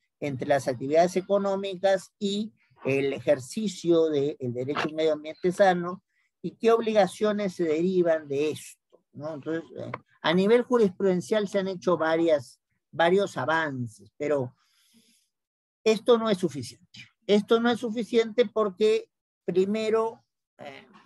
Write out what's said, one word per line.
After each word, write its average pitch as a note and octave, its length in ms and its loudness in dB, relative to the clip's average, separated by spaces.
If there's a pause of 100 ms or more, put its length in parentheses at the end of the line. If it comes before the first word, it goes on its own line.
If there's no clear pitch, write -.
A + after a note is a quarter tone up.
(200)
entre C#3 280 -6
las C#3 200 2
actividades D3 480 2
económicas G3 1040 0
y G#3 320 -4 (320)
el C#3 300 0
ejercicio D#3+ 960 0
del C#3 440 -2
derecho B2+ 280 -4
a D#3 60 -4
un D#3 80 -10
medio D#3 180 0
ambiente D#3 380 -4
sano F3+ 520 0 (380)
y F3 100 -8
qué A3+ 200 0
obligaciones G#3+ 840 0
se F3 120 -4
derivan E3 640 0
de C#3+ 240 -2
esto, - 480 -18 (140)
¿no? D3 200 -12
Entonces, D#3 300 -8 (140)
eh, A#2+ 140 -12 (300)
a D#3 120 0
nivel G#3 300 4
jurisprudencial G3+ 840 0
se G3+ 120 -4
han F#3+ 80 -2
hecho F3+ 300 -2
varias, D#3+ 640 0 (300)
varios F3 460 2
avances, C3 800 -4
pero C#3+ 380 -2 (1300)
esto A3+ 340 4
no A3 120 -2
es G3 80 2
suficiente. - 640 -8 (260)
Esto G#3 320 2
no A#3 100 0
es A3+ 100 0
suficiente A3+ 680 0
porque, G#3+ 640 0 (360)
primero, G#3+ 800 0 (340)
eh, C3+ 300 -18 (180)